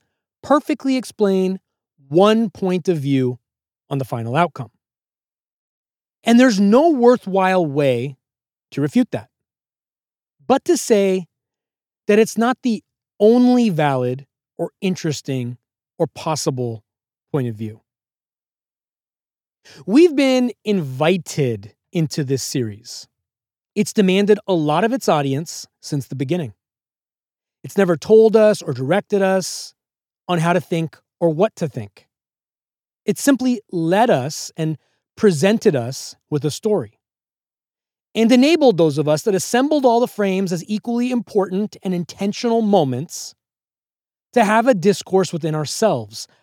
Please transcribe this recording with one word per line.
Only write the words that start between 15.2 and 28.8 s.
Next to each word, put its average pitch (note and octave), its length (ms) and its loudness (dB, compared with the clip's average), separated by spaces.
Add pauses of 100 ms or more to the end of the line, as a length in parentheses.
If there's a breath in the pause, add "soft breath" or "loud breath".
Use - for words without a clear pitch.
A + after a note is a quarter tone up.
or F3 80 -2
possible B2+ 800 -6 (480)
point C3 160 -2
of A2+ 80 -8
view. G#2+ 260 -12 (2000 loud breath)
We've D4 300 4
been C4 360 2 (120)
invited D3+ 1120 -2 (160)
into D#3+ 320 -4
this C3 200 -4
series. A2 640 -8 (640)
It's - 200 -2
demanded G3+ 540 2
a G3 60 0
lot D#3 300 0
of A3+ 80 0
its - 160 -6
audience D3 600 -2 (120)
since C#3+ 280 -8
the C#3+ 80 -12
beginning. C#3 380 -6 (1080)
It's - 140 -16
never F3+ 180 2
told A3 400 6
us G#3+ 260 4
or D3 120 -6
directed F3+ 480 -2